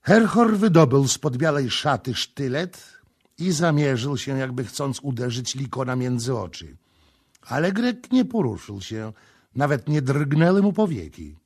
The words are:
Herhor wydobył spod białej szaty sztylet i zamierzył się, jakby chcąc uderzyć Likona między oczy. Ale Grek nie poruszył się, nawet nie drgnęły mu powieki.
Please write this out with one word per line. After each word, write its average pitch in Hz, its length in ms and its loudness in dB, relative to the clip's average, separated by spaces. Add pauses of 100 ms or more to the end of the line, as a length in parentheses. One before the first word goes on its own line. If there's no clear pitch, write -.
Herhor 214 580 4
wydobył 151 500 6
spod 131 280 -4
białej 143 340 0
szaty 127 440 -2
sztylet - 880 -8 (360)
i 180 140 0
zamierzył 143 680 2
się, 135 200 -4
jakby 131 260 -6
chcąc 135 360 -6
uderzyć 123 540 -6
Likona 127 420 -4
między 123 420 -2
oczy. 82 380 -12 (680)
Ale 156 300 -2
Grek 240 400 -2
nie 254 120 4
poruszył 131 560 -4
się, 110 320 -10 (420)
nawet 143 340 0
nie 151 140 0
drgnęły 147 600 2
mu 202 100 2
powieki. 85 720 -4